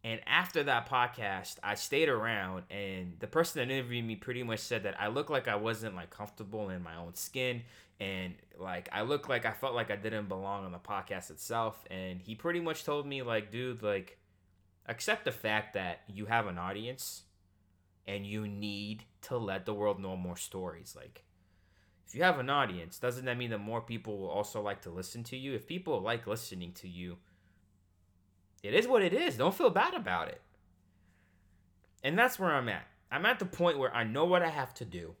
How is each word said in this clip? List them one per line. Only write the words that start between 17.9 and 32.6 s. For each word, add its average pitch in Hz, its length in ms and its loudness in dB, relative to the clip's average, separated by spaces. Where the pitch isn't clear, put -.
and 101 180 -4
you 107 220 -4
need 104 560 -4
to 127 140 -4
let 95 300 -2
the 107 80 0
world 101 240 2
know 92 180 -4
more 90 180 -4
stories." 87 600 -8
Like, - 280 -18
if - 80 -16
you 151 80 2
have 151 160 6
an 127 100 -2
audience, 95 480 2
doesn't 127 280 -2
that 123 120 0
mean 120 140 -2
that 104 80 -2
more 110 220 -4
people 110 360 -6
will 92 140 -4
also 104 300 0
like 101 200 -2
to 92 80 -10
listen 92 360 -8
to 131 120 -8
you? 135 160 -4
If 107 140 -4
people 165 340 -2
like 117 240 0
listening 95 480 -4
to - 140 -14
you, 87 300 -8
it 104 100 -2
is 226 140 6
what 240 140 8
it 180 120 4
is. 277 240 2
Don't 165 180 4
feel 247 140 6
bad 233 240 4
about 92 340 0
it. - 140 -12
And 151 140 4
that's 247 220 6
where 180 120 4
I'm 123 180 4